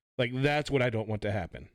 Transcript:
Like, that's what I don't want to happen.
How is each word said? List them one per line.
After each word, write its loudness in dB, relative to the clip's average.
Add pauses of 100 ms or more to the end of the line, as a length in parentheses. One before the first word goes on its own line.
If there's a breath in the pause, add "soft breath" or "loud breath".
(180)
Like, 2
that's 2
what 4
I 4
don't -2
want -4
to 0
happen. -6